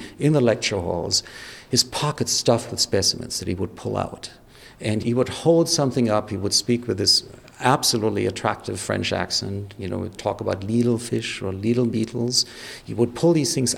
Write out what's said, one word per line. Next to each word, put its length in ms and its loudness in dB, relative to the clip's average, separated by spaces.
in 160 4
the 80 6
lecture 380 2
halls, 420 -2
his 140 4
pockets 480 -2
stuffed 400 2
with 80 -8
specimens 600 0
that 80 -6
he 60 -2
would 220 -4
pull 200 -4
out. 360 -4
And 240 0
he 100 0
would 160 2
hold 400 4
something 400 2
up, 200 0
he 80 -4
would 160 -2
speak 340 0
with 100 0
this 280 2
absolutely 680 2
attractive 540 -2
French 340 -2
accent, 640 -4
you 100 -8
know, 200 -4
talk 240 -2
about 200 -2
ladlefish 840 0
or 80 -4
ladle 340 2
beetles. 600 0
He 100 -10
would 200 2
pull 200 4
these 200 2
things 240 0